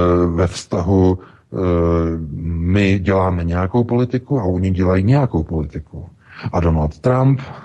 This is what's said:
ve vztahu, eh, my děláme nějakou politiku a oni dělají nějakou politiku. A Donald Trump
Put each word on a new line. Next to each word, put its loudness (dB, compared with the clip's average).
ve 2
vztahu, 0
eh, -16
my 2
děláme 0
nějakou 0
politiku -2
a -4
oni 0
dělají 2
nějakou 2
politiku. -8
A 0
Donald 0
Trump 2